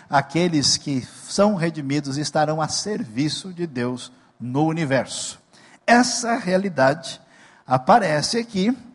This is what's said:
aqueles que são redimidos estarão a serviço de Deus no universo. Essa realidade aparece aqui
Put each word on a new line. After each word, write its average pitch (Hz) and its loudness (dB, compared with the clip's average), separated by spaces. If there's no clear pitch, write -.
aqueles 156 2
que 135 -4
são - 0
redimidos 147 -2
estarão 156 0
a 151 -2
serviço 156 -4
de 170 -6
Deus 123 -6
no 127 0
universo. 147 -2
Essa 233 2
realidade 180 0
aparece 151 2
aqui 226 0